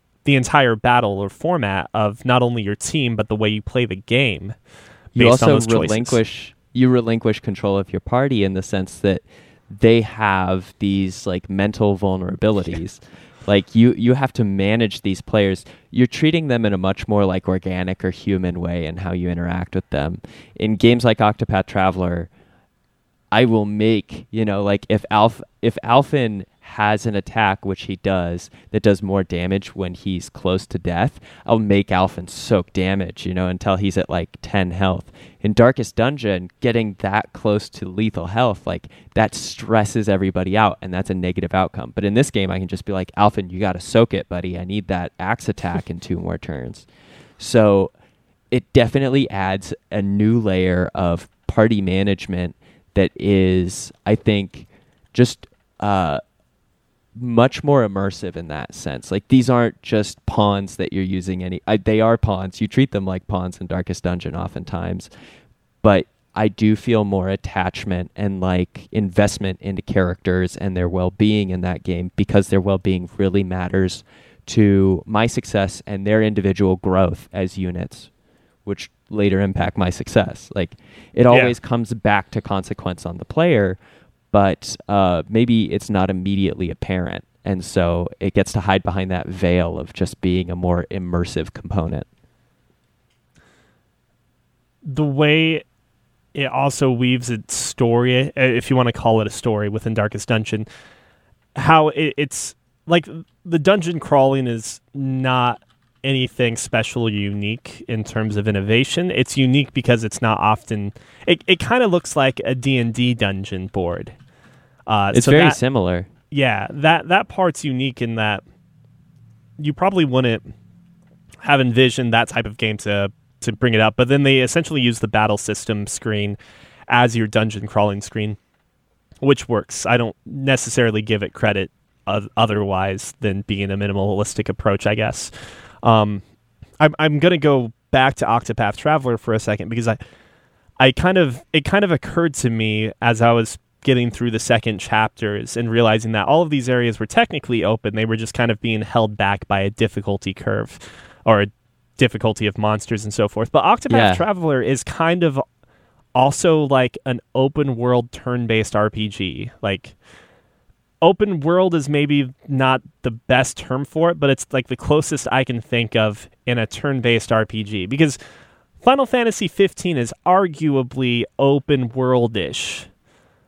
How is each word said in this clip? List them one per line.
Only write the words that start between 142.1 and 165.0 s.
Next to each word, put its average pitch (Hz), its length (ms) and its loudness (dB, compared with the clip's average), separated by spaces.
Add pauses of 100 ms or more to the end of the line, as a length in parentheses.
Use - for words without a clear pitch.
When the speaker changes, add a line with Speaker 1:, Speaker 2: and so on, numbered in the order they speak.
Speaker 1:
to 120 160 -2
me 110 500 -2
as 117 220 2
I 117 80 6
was 117 260 2 (260)
getting 123 280 2
through 120 220 -2
the 110 80 -2
second 110 400 0
chapters 110 760 -2
and 117 140 -4
realizing 113 400 2
that 104 160 0
all 156 160 4
of 156 80 -2
these 131 180 -2
areas 120 300 0
were 110 80 -6
technically 135 560 0
open. 107 320 -2
They 110 120 -2
were 113 100 -2
just 110 180 -8
kind 117 160 0
of 107 100 -2
being 110 220 -2
held 107 340 0
back 98 300 0
by 98 140 0
a 98 100 0
difficulty 101 640 -4
curve 107 460 -6 (440)
or 104 180 4
a 101 40 2 (500)
difficulty 110 500 0
of 98 120 -4
monsters 107 460 -2
and 104 100 -8
so 104 140 0
forth. - 240 -4
But 151 100 4
Octopath 240 300 2
Speaker 2:
Yeah. 190 220 4
Speaker 1:
Traveler 170 460 0
is 120 220 -2
kind 170 400 -2
of 139 180 0 (720)
also, 147 520 2
like, 131 420 0
an 123 140 -4 (160)
open 135 400 0
world 123 340 0
turn-based 113 640 -2
R 104 160 2
P 107 180 -6
G. 95 440 -8 (100)
Like, 98 320 -6 (1080)
open 190 380 0
world 175 340 0
is 147 160 -4
maybe 143 460 -2 (140)
not 131 340 0 (200)
the 120 100 -4
best 127 440 -2
term 135 280 -6
for 165 260 0
it, 165 80 -4
but 143 100 0
it's, 135 220 0
like, 131 160 -2
the 127 100 -6
closest 151 540 -2